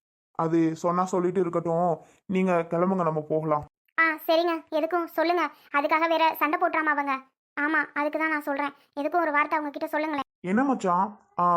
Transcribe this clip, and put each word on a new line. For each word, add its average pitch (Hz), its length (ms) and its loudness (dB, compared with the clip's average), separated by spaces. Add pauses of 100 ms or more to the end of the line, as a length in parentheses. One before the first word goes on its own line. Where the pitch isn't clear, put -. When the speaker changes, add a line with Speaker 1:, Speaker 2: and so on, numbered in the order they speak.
(400)
Speaker 1:
அது 160 360 2
சொன்னா 180 300 -2
சொல்லிட்டு 180 340 0
இருக்கட்டும். 170 500 0 (360)
நீங்க 185 280 0 (160)
கிளம்புங்க, 180 340 0
நம்ம 156 260 0
போகலாம். 156 360 0 (320)
Speaker 2:
ஆ, 330 80 4 (220)
சரிங்க. 330 280 2 (160)
எதுக்கும் 320 340 0
சொல்லுங்க. 330 380 0 (300)
அதுக்காக 311 340 2
வேற 320 280 2
சண்டை 311 240 0
போட்டுறாம 320 340 0
அவங்க. 277 200 -2 (440)
ஆமா, 302 220 0 (140)
அதுக்கு 302 260 -2
தான் 320 100 0
நான் 302 200 -4
சொல்றேன். 285 240 -4 (220)
எதுக்கும் 302 260 0
ஒரு 311 100 0
வார்த்தை 302 260 2
அவங்க 294 140 -4
கிட்ட 311 160 -8
சொல்லுங்களேன். 302 380 -4 (160)
Speaker 1:
என்ன 202 220 2
மச்சான்? 196 440 0 (320)
ஆ, 175 60 2 (120)